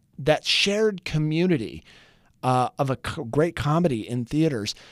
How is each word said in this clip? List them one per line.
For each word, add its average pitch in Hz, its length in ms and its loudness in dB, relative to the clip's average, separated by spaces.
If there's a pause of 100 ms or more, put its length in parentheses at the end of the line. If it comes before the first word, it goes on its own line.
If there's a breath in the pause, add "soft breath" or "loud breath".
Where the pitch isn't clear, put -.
(180)
that 151 280 0
shared 208 600 0
community, 151 800 0 (580 soft breath)
uh, 127 280 2 (100)
of 135 100 0
a 131 60 -2
co-, - 300 -8
great 151 300 0
comedy 143 540 0
in 120 160 -4
theaters. 139 480 0 (180 loud breath)